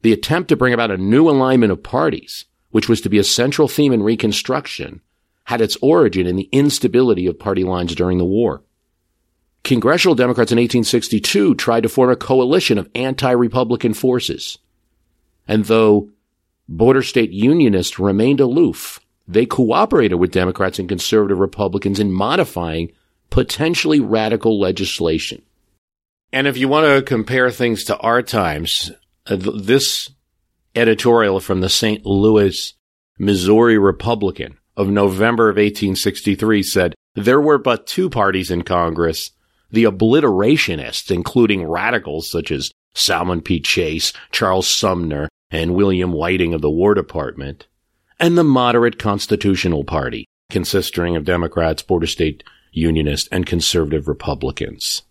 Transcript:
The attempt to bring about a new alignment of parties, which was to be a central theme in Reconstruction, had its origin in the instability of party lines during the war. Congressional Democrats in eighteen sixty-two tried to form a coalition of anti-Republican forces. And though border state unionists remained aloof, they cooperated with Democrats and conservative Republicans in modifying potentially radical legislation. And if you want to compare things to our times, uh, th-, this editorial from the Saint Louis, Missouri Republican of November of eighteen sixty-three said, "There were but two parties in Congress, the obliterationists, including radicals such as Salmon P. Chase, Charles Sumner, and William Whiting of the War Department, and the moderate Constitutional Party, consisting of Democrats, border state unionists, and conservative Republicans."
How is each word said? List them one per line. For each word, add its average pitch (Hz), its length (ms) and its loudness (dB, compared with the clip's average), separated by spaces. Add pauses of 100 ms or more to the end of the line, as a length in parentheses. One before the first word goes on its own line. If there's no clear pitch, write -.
The 113 120 4
attempt 151 360 -2
to 160 80 4
bring 123 160 2
about 117 180 0
a 95 60 -2
new 110 320 4
alignment 131 440 4
of 85 100 -4
parties, - 640 -4 (240)
which - 180 0
was 117 140 2
to 101 80 -4
be 104 80 2
a 101 60 4
central 135 440 2
theme 143 240 2
in 113 100 2
Reconstruction, 113 1000 -4 (420)
had 123 160 -2
its 110 200 0
origin 123 460 4
in 90 100 0
the 95 140 -4
instability 127 760 2
of 85 120 -2
party 95 240 -2
lines 90 320 -2
during 90 240 0
the 87 60 2
war. 101 380 0 (1000)
Congressional 139 540 2
Democrats 123 360 2
in 120 60 2
eighteen 120 260 0
sixty-two 110 680 0
tried 117 300 0
to 113 40 0
form 127 220 2
a 120 60 2
coalition 131 640 2
of 90 160 -8
anti-Republican 123 1000 0
forces. - 640 -4 (880)
And 107 180 0
though 107 460 2 (580)
border 127 340 2
state 117 280 -2
unionists 107 680 2
remained 107 420 2
aloof, - 600 0 (280)
they 110 180 2
cooperated 120 720 2
with 90 140 0
Democrats 92 460 -2
and 95 100 -6
conservative 98 500 0
Republicans 98 600 -2
in 104 120 0
modifying 90 800 -2 (380)
potentially 156 680 0
radical 110 600 0
legislation. 92 840 -4 (880)
And 135 140 0
if 135 100 -2
you 131 120 0
want 151 180 4
to 139 160 4
compare 127 480 0
things 117 340 -2
to 104 140 -2
our 117 240 0
times, 82 680 -4 (360)
uh, 107 100 -2
th-, 98 260 -4
this 131 480 0 (640)
editorial 113 680 2
from 92 200 -2
the 92 80 -2
Saint 104 360 -2
Louis, 101 680 2 (440)
Missouri 107 600 4
Republican 98 800 -2 (180)
of 98 120 -2
November 104 600 2
of 104 80 0
eighteen 104 400 0
sixty-three 104 640 0
said, 90 320 -2 (200)
"There 120 260 2
were 147 180 2
but 120 280 -2
two 185 240 -2
parties 98 400 -2
in 87 120 -2
Congress, 82 680 -2 (400)
the 113 140 2
obliterationists, 113 1300 0
including 98 540 0
radicals 85 640 -6
such 82 200 -6
as 76 200 -6 (240)
Salmon 90 460 -2
P. 85 200 -2
Chase, 80 520 -2 (200)
Charles 95 380 0
Sumner, 82 580 -2 (220)
and 82 240 -2
William 92 380 0
Whiting 85 400 -2
of 80 80 -4
the 76 100 0
War 165 220 2
Department, - 760 -6 (520)
and 170 180 2
the 170 80 4
moderate 120 540 2
Constitutional 98 840 -2
Party, 64 420 -6 (240)
consisting 87 640 -2
of 76 80 -4
Democrats, 82 580 -2
border 85 240 -2
state 78 360 -4 (300)
unionists, 80 600 -2
and 92 140 -2
conservative 78 600 -2
Republicans." - 1000 -8